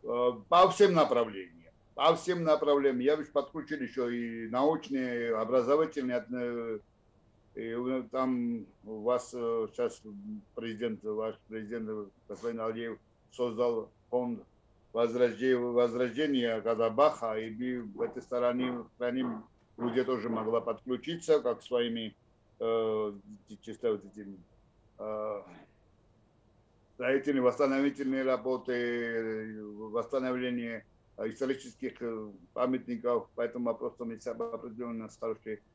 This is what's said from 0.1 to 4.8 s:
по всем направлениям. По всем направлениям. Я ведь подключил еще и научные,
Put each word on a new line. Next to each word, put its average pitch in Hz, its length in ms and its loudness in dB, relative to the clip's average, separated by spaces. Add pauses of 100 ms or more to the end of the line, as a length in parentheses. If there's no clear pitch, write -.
по 180 200 10
всем 190 240 8
направлениям. 117 760 2 (220)
По 160 220 6
всем 175 280 -2
направлениям. 143 560 4
Я 139 180 4
ведь 147 140 -8
подключил 147 480 -4
еще 123 300 -2
и 117 400 -6
научные, 127 880 0